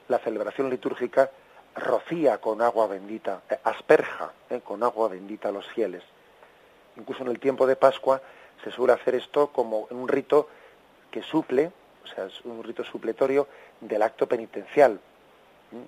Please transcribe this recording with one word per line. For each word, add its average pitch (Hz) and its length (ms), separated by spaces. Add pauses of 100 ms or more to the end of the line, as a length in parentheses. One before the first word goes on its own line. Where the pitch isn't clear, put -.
la 120 120
celebración 110 500
litúrgica, 127 640 (440)
rocía 123 640
con 110 220
agua 113 260
bendita, 98 640
eh, - 140
asperja, - 680 (160)
eh, 123 120
con 104 220
agua 113 240
bendita 98 420
a - 20
los 101 180
fieles. 92 340 (960)
Incluso 131 260
en 127 60
el 117 100
tiempo 135 260
de 131 120
Pascua 131 440 (420)
se 110 80
suele 123 220
hacer 120 220
esto 143 320
como 110 440
un 123 160
rito 139 420 (600)
que 110 120
suple, 151 500 (320)
o - 40
sea, - 180
es - 180
un 117 180
rito 113 220
supletorio 131 640 (320)
del 107 220
acto 113 260
penitencial, 113 720 (720)
¿m? 117 160